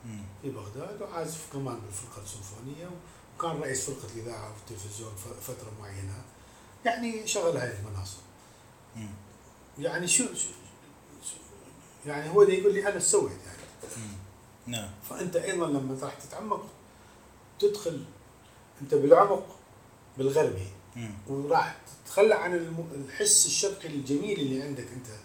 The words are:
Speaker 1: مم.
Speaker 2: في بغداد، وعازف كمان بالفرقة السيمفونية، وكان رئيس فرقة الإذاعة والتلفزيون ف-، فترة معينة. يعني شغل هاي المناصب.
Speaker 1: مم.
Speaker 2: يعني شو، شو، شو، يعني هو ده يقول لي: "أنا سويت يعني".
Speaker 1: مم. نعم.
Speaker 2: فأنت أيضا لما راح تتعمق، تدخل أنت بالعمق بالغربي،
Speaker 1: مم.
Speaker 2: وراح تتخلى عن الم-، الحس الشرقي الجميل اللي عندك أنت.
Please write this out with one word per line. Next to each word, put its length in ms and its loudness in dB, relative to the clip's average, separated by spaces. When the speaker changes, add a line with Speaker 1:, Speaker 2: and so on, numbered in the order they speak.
Speaker 1:
مم. 180 -10
Speaker 2:
في 80 -6
بغداد، 520 -10
وعازف 500 -8
كمان 280 -6
بالفرقة 440 -12
السيمفونية، 680 -12
وكان 220 -2
رئيس 300 -4
فرقة 240 -10
الإذاعة 380 -10
والتلفزيون 580 -12
ف-، 400 -12
فترة 300 -12
معينة. 420 -10
يعني 420 -2
شغل 300 2
هاي 220 -4
المناصب. 400 -8
Speaker 1:
مم. 140 -10
Speaker 2:
يعني 300 -2
شو، 160 4
شو، 240 -4
شو، 140 -12
يعني 240 -6
هو 140 12
ده 80 8
يقول 220 4
لي: 140 2
"أنا 120 -2
سويت 460 4
يعني". 160 -16
Speaker 1:
مم. 260 -12
نعم. 240 -8
Speaker 2:
فأنت 260 -4
أيضا 300 2
لما 360 0
راح 120 -6
تتعمق، 520 -6
تدخل 460 0
أنت 120 2
بالعمق 520 10
بالغربي، 480 4
Speaker 1:
مم. 180 -8
Speaker 2:
وراح 480 0
تتخلى 300 6
عن 200 0
الم-، 400 -4
الحس 520 4
الشرقي 420 -2
الجميل 520 -2
اللي 220 -2
عندك 300 -8
أنت. 140 -12